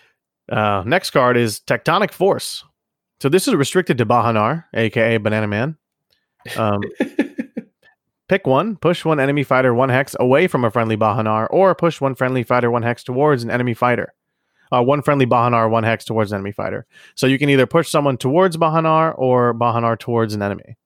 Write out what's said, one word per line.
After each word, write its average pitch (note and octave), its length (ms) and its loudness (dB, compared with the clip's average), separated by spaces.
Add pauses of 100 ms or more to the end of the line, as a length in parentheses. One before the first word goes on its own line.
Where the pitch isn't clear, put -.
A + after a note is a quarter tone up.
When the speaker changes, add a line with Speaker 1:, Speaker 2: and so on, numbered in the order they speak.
(500)
Speaker 1:
Uh, G#2 360 0
next D#3+ 260 -2
card B2 260 2
is A#2 240 0
Tectonic E3 500 -2
Force. - 540 -2 (560)
So C#3 80 0
this F3 180 2
is C4 80 2
restricted D#3 440 0
to A#2 60 2
Bahanar, A#2 680 0
A A2+ 160 0
K A#2 260 0
A A2 40 0
Banana G#2+ 280 -2
Man. A#2 300 -4 (800)
Um, G#2 240 0 (180)
Speaker 2:
<laughs> - 1300 -10
Speaker 1:
pick F#3+ 200 -2
one, E3 300 0
push E3+ 280 -2
one D#3+ 140 0
enemy C#3 240 0
fighter C3 300 2
one C3 160 2
hex C3+ 300 0
away C3+ 280 2
from C3 180 0
a A2 60 0
friendly A2 260 -2
Bahanar, G#2+ 520 0
or F#3 260 2
push E3+ 260 -2
one C3+ 140 -2
friendly B2+ 280 -2
fighter B2 280 0
one A#2+ 120 -2
hex A#2 200 -4
towards C3 400 0
an A2+ 80 -6
enemy B2 220 -2
fighter. A#2+ 400 -2 (580)
Uh, B2 100 2
one C#3 200 2
friendly C#3 260 2
Bahanar, A#2 420 2
one A2+ 140 2
hex A2+ 200 -2
towards A2 280 -2
an G#2 60 -4
enemy G2 140 -8
fighter. G2+ 340 -8 (280)
So - 140 -2
you C3+ 100 2
can C#3+ 120 0
either C3 180 4
push E3 220 0
someone C#3+ 280 0
towards D#3+ 400 0
Bahanar D#3+ 600 2
or B2 360 2
Bahanar A#2 440 0
towards A2+ 360 -2
an G#2 80 -4
enemy. G2+ 340 -6 (100)